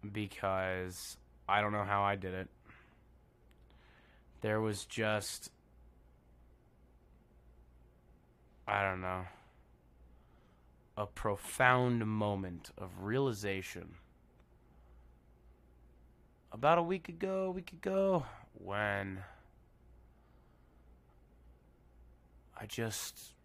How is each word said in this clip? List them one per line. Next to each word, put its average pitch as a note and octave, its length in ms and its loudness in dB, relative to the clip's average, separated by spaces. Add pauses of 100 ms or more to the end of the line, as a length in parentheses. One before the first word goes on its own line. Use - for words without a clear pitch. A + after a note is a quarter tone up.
(120)
because F#2+ 1040 -2 (320)
I G2+ 140 6
don't G#2 100 2
know G#2 120 0
how G2+ 180 2
I G2+ 140 4
did F#2 180 -6
it. F#2 140 -6 (1900)
There G#2+ 180 2
was G#2+ 240 -2
just, - 680 -2 (3250)
I G2+ 140 4
don't F#2+ 180 2
know, F#2 220 -2 (1700)
a G#2 100 -2
profound B2 1000 4
moment G2+ 720 0
of F#2 240 -10
realization G2 920 -2 (2500)
about D3 260 6
a E3+ 40 4
week E3+ 260 -2
ago, F#3+ 380 -2
a F#3 40 -2
week F3+ 220 -8
ago, F#3+ 520 2 (300)
when G2+ 640 -2 (3500)
I G#2+ 80 -10
just - 680 -6 (120)